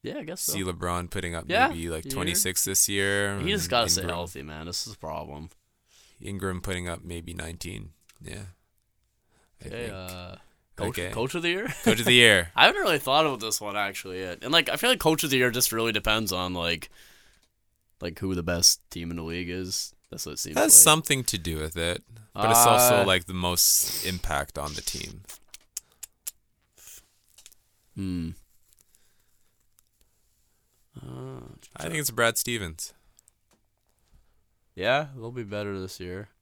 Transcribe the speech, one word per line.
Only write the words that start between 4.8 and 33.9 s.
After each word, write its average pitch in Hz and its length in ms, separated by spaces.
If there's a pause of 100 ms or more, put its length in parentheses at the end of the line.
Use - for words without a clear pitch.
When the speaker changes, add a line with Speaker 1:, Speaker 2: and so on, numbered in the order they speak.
Speaker 1:
is 107 60
a - 40
problem. 78 520 (720)
Speaker 2:
Ingram 95 400
putting 90 280
up 85 160
maybe 85 280
nineteen. 82 580 (300)
Yeah. 104 260 (1160)
I - 40
Speaker 1:
Okay, - 40 (160)
Speaker 2:
think. 107 80
Speaker 1:
uh, 92 400 (420)
coach, 104 140
Speaker 2:
Okay. 90 200
Speaker 1:
coach 113 240
of 175 80
the 170 60
year? 190 200 (160)
Speaker 2:
Coach 113 160
of 117 60
the 127 60
year. 107 400
Speaker 1:
<laughs> - 40
I 156 100
haven't 381 160
really 165 160
thought 143 260
about 135 160
this 110 220
one, 101 160
actually, 95 420
yet. 90 220
And, 127 100
like, 170 160
I - 80
feel 240 140
like 240 100
coach 160 240
of 147 60
the 131 80
year 127 120
just 120 220
really 113 200
depends 107 400
on, 90 220
like, 85 360 (1120)
like, 87 160
who 95 160
the 90 100
best 85 360 (100)
team 85 200
in 85 60
the 85 80
league 85 240
is. 92 460 (160)
That's - 140
what 76 80
it - 60
seems - 180
Speaker 2:
Has 320 180
Speaker 1:
like. - 80
Speaker 2:
something 151 420
to - 120
do 80 220
with 78 180
it, 85 260 (300)
but 104 180
it's 117 140
also, 123 380
Speaker 1:
Uh, - 20
Speaker 2:
like, 92 220
the 95 80
most - 720
impact 80 500
on 73 180
the 73 60
team. - 420 (2750)
Speaker 1:
Hmm. 90 360 (2750)
Uh, 127 440 (360)
Speaker 2:
I - 60
think 165 140
it's 143 140
Brad 117 280
Stevens. 98 560 (1800)